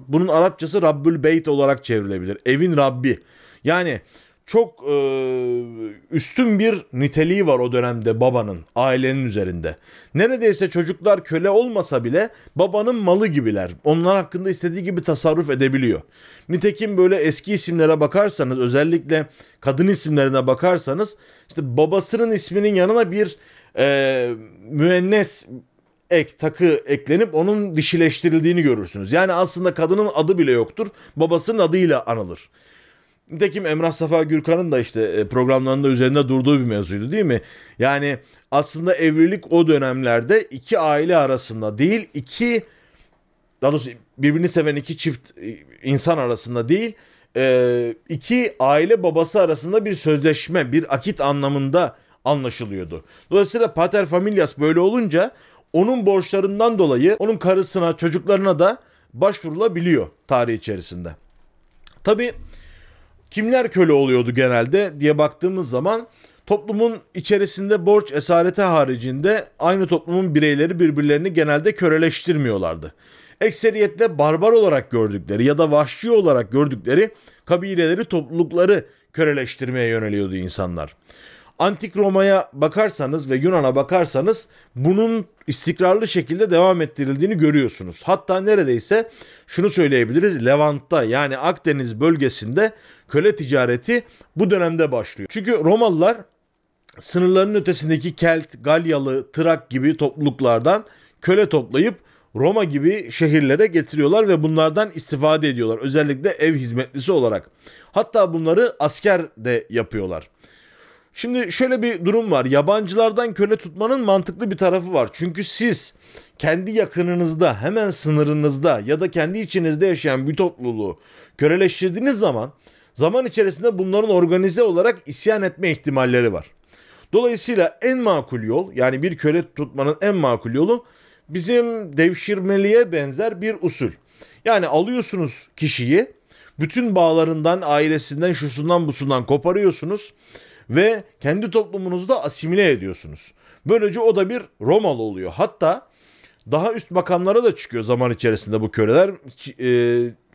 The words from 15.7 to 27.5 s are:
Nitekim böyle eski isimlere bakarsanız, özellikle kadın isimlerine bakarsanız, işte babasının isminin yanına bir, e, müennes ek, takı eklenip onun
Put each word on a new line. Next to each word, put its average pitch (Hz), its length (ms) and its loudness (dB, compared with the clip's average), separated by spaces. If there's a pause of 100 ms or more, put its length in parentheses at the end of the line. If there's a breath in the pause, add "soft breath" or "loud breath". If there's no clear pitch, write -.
Nitekim 202 480 -2
böyle 185 180 4
eski 160 380 0
isimlere 160 460 2
bakarsanız, 151 600 0
özellikle 151 640 0 (340 soft breath)
kadın 139 280 0
isimlerine 135 600 2
bakarsanız, 170 680 0 (320 soft breath)
işte 131 280 -6
babasının 196 540 0
isminin 202 440 0
yanına 190 360 2
bir, 208 260 -2 (400 soft breath)
e, 135 520 2 (400)
müennes 180 800 0 (640)
ek, 165 280 0
takı 156 280 -2
eklenip 156 680 0
onun 190 420 0